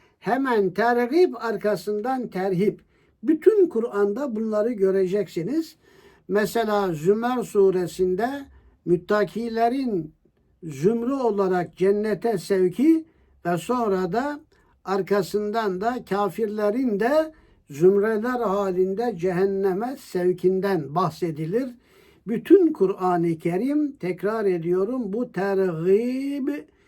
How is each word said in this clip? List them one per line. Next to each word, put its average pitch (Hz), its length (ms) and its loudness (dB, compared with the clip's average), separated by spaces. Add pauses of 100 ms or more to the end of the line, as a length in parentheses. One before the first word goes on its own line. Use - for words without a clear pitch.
(200)
hemen 233 540 0
tergib 240 680 2
arkasından 214 880 -4
terhip. 190 540 -2 (420)
Bütün 330 460 4
Kur'an'da 214 680 -2
bunları 214 360 0
göreceksiniz. 196 1040 0 (500)
Mesela 208 680 0
Zümer 214 500 0
suresinde 185 840 0 (560)
müttakilerin 208 1300 0 (500)
zümrü 214 500 0
olarak 196 640 -2
cennete 208 600 0
sevki 202 680 2 (400)
ve 175 120 0
sonra 190 560 -2
da 285 260 -4 (460)
arkasından 202 960 -2
da 240 280 -4
kafirlerin 208 880 -2
de 302 340 2 (360)
zümreler 208 720 2
halinde 196 760 0
cehenneme 196 840 0
sevkinden 185 960 0
bahsedilir. 175 760 -2 (580)
Bütün 311 460 6
Kur'an-ı 180 640 0
Kerim, 269 540 -2
tekrar 202 540 -4
ediyorum, 190 680 -2
bu 240 180 -4
tergib 202 1160 0 (380)